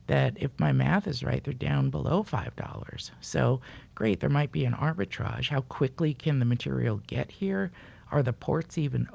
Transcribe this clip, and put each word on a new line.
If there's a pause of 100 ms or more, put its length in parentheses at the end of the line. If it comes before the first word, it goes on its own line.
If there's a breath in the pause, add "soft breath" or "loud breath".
that
if
my
math
is
right,
they're
down
below
five
dollars.
So, (340 loud breath)
great,
there
might
be
an
arbitrage.
How
quickly
can
the
material
get
here? (420 loud breath)
Are
the
ports
even